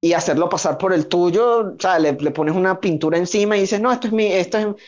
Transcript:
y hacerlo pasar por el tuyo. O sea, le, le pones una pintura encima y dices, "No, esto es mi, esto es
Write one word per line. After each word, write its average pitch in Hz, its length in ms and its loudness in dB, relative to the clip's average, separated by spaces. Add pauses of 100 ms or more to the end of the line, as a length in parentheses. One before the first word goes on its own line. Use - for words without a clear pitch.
y 170 120 2
hacerlo 165 360 0
pasar 160 280 -2
por 190 160 0
el 156 140 0
tuyo. 202 680 2
O - 40 -20
sea, 185 200 2
le, 151 140 2
le 147 180 -2
pones 156 240 -2
una 185 240 0
pintura 160 380 0
encima 208 400 0
y 202 40 2
dices, 202 200 -2
"No, 247 100 0
esto 247 160 -4
es 214 60 -2
mi, 220 180 2
esto 185 260 -2
es 214 100 -2 (200)